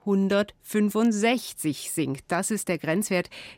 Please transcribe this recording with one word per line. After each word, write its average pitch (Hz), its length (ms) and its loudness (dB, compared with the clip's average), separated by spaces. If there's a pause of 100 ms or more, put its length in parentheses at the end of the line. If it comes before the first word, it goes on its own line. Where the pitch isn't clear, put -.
hundertfünfundsechzig 208 1900 0
sinkt. 135 340 -2
Das 180 240 0
ist 208 160 -2
der 175 120 -2
Grenzwert, 180 520 0 (260)